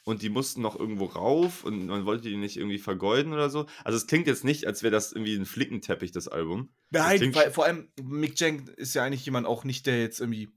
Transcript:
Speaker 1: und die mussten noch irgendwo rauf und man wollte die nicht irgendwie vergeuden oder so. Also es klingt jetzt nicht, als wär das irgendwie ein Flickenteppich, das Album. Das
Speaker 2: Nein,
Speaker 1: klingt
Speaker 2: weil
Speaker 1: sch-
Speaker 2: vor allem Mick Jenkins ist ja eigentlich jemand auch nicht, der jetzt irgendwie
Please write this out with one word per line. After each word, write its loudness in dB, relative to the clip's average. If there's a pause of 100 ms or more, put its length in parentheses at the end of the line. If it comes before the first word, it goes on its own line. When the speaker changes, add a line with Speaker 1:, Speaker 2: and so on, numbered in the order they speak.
Speaker 1:
und -2
die -2
mussten -2
noch -2
irgendwo -2
rauf 2
und -4
man -2
wollte -2
die -4
nicht -6
irgendwie -4
vergeuden 0
oder 2
so. -2 (160)
Also 0
es -4
klingt 2
jetzt 2
nicht, 0
als -2
wär 4
das 2
irgendwie -2
ein -2
Flickenteppich, -4
das -6
Album. -4 (180)
Das 4
Speaker 2:
Nein, 6
Speaker 1:
klingt 4
Speaker 2:
weil 8
Speaker 1:
sch- 0
Speaker 2:
vor 2
allem 0 (120)
Mick -2
Jenkins 0
ist -8
ja 4
eigentlich -2
jemand 0
auch 0
nicht, -6
der 4
jetzt -2
irgendwie -4